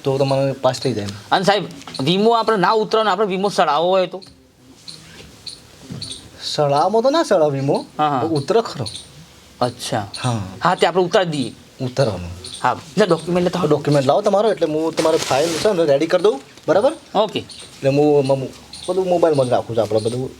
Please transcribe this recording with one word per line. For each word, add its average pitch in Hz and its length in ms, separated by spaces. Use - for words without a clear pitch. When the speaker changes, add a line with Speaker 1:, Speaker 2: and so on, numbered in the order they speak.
Speaker 1:
તો 135 140
તમારે 135 340
પાસ 127 280
થઈ 131 120
જાય 101 140
એમ. 101 60
Speaker 2:
અને 180 120
સાહેબ, 196 200
વીમો 190 320
આપણે 226 240
ના 190 160
ઉતરવાનો, 220 380
આપણે 202 160
વીમો 190 220
સડાવવો 165 400
હોય 185 180
તો? 185 160
Speaker 1:
સડાવવામાં 156 600
તો 269 80
ના 320 120
સડાવે 156 300
વીમો, 139 340
Speaker 2:
હા, 151 100
હા. 139 120
Speaker 1:
પણ 160 80
ઉતરે 165 320
ખરો. 135 260
Speaker 2:
અચ્છા. 120 460
Speaker 1:
હા. 117 240
Speaker 2:
હા, 131 140
તે 185 120
આપણે 175 160
ઉતારી 180 240
દઈએ. 139 260
Speaker 1:
ઉતારવાનું. 107 500
Speaker 2:
હા, 123 100
એટલે - 340
ડોક્યુમેન્ટ 175 380
લેતા 180 140
આવો. 175 100
Speaker 1:
ડોક્યુમેન્ટ 143 380
લાવો 165 160
તમારો, 208 280
એટલે 170 160
હું 160 280
તમારે 160 240
ફાઇલ 151 400
છે 214 140
ને 165 120
રેડી 147 220
કરી 175 160
દઉં, 240 180
બરાબર? 214 240
Speaker 2:
ઓકે. 196 240
Speaker 1:
એટલે - 520
હું 143 360
મ-, 135 220
બધું 185 200
મોબાઈલમાં 165 380
જ 120 40
રાખું 110 260
છું, 113 60
આપણે 104 180
બધું 123 400